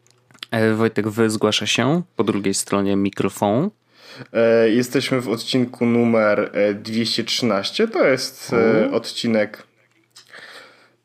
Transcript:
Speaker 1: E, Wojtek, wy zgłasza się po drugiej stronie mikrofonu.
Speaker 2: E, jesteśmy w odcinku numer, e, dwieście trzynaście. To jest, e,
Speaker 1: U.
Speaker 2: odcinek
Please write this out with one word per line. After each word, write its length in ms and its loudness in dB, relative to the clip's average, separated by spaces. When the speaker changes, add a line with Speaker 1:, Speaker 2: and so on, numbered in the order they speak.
Speaker 1:
E, 220 2
Wojtek, 360 0
wy 200 2
zgłasza 360 0
się 360 0
po 80 0
drugiej 300 0
stronie 420 0
mikrofonu. 760 0
Speaker 2:
E, 360 4
jesteśmy 520 0
w 80 -6
odcinku 560 -2
numer, 680 2
e, 200 2
dwieście 500 -4
trzynaście. 640 -2
To 200 0
jest, 460 -4
e, 380 2
Speaker 1:
U. 40 -4
Speaker 2:
odcinek 680 -2